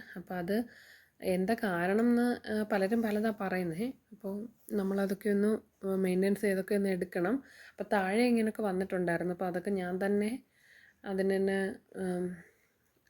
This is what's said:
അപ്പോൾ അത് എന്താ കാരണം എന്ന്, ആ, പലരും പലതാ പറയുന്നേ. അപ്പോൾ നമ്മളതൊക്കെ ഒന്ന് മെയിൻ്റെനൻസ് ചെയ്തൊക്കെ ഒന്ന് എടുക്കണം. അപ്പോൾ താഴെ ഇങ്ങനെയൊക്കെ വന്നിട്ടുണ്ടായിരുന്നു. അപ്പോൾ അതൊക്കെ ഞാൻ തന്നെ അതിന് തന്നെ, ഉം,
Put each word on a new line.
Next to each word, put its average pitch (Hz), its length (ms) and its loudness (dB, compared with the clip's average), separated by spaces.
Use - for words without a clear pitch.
അപ്പോൾ 185 220 -12
അത് 175 180 -2
എന്താ 190 340 0
കാരണം 196 520 2
എന്ന്, 240 200 4
ആ, 214 140 -2
പലരും 208 380 2
പലതാ 214 340 0
പറയുന്നേ. 185 500 -2
അപ്പോൾ 196 240 -10
നമ്മളതൊക്കെ 196 580 0
ഒന്ന് 202 220 4
മെയിൻ്റെനൻസ് 190 480 2
ചെയ്തൊക്കെ 190 300 0
ഒന്ന് 196 140 2
എടുക്കണം. 185 460 0
അപ്പോൾ - 220 -10
താഴെ 202 360 2
ഇങ്ങനെയൊക്കെ 226 380 2
വന്നിട്ടുണ്ടായിരുന്നു. 180 720 0
അപ്പോൾ 180 140 -4
അതൊക്കെ 180 220 -4
ഞാൻ 180 280 -2
തന്നെ 202 320 2
അതിന് 196 300 0
തന്നെ, 196 260 2
ഉം, 180 300 -2